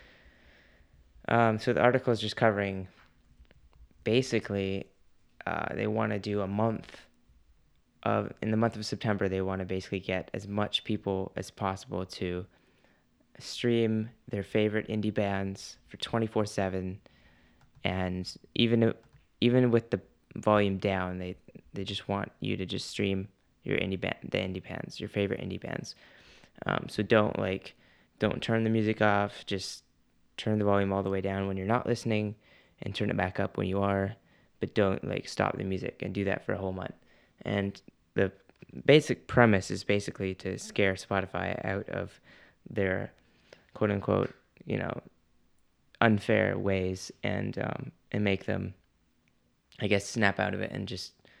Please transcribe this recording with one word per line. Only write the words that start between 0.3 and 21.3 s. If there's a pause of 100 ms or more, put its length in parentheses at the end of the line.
um,
so
the
article
is
just
covering, (1160)
basically, (600)
uh,
they
wanna
do
a
month (1000)
of,
in
the
month
of
September,
they
wanna
basically
get
as
much
people
as
possible
to (920)
stream (180)
their
favorite
indie
bands (100)
for
twenty-four
seven, (840)
and (180)
even, (480)
even
with
the (360)
volume
down,
they, (360)